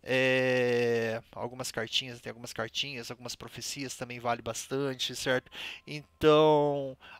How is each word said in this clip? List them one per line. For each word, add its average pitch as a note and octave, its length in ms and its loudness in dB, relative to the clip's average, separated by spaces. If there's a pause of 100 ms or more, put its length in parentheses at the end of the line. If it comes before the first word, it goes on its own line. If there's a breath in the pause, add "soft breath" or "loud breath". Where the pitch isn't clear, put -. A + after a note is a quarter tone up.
É... B2 1200 2 (100)
Algumas B2 380 -8
cartinhas, A#2+ 500 -4
tem - 100 -10
algumas A#2 220 -12
cartinhas, A#2 580 -6
algumas A#2+ 260 -10
profecias B2+ 580 -10
também A#2+ 240 -10
vale A#2 240 -2
bastante, C3 720 -4
certo? B2+ 360 0 (360 loud breath)
Então, D3 1120 4 (220 loud breath)